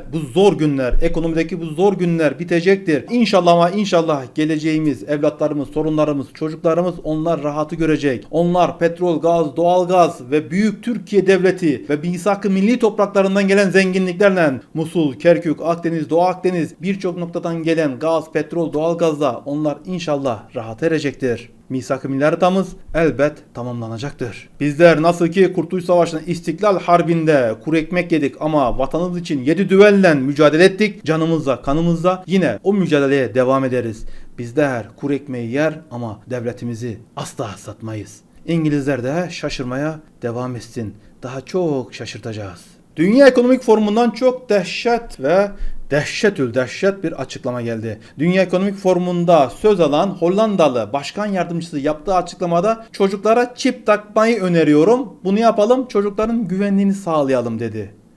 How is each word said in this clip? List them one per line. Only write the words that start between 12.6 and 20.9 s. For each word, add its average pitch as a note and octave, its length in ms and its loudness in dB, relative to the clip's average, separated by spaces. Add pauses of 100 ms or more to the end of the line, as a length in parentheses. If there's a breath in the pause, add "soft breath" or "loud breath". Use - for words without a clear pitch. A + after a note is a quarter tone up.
topraklarından G3 720 2
gelen G3 220 4
zenginliklerle F#3 880 2 (140)
Musul, D#3 400 -2
Kerkük, D#3+ 480 2
Akdeniz, E3 480 -4
Doğu E3 120 2
Akdeniz F3+ 600 -2
birçok F#3 360 -4
noktadan E3+ 440 -6
gelen D#3+ 360 0
gaz, D#3 340 -2
petrol, D#3 400 -4
doğalgazla D#3 720 -2
onlar D3 400 -4
inşallah C#3+ 720 -6
rahat A2+ 260 -8
erecektir. C#3+ 680 -2 (200)